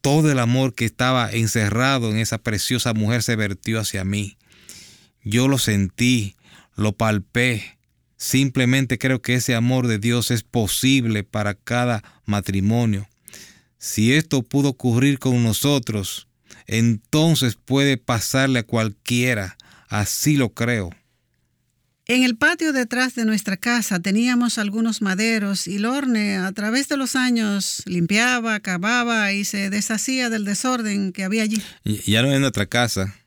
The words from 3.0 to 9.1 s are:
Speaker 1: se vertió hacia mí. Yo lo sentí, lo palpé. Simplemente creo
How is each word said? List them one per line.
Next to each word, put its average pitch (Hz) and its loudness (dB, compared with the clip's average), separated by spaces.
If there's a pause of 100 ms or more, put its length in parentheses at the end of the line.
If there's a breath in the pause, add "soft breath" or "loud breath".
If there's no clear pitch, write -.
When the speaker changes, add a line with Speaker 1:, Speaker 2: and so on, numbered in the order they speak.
Speaker 1:
se 117 0
vertió 110 -2
hacia 98 -4
mí. 101 -4 (880 loud breath)
Yo 120 2
lo 139 2
sentí, 104 0 (400 soft breath)
lo 104 0
palpé. 110 -2 (400)
Simplemente 131 0
creo 131 -2